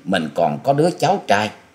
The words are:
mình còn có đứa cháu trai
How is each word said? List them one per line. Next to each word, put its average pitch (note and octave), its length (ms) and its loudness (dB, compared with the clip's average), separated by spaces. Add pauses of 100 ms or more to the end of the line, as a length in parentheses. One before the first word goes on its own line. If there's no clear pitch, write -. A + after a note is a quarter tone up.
mình E2+ 320 -2
còn D#2 280 0
có C3+ 100 2
đứa D3+ 160 2
cháu F3 380 0
trai G#2 220 2 (260)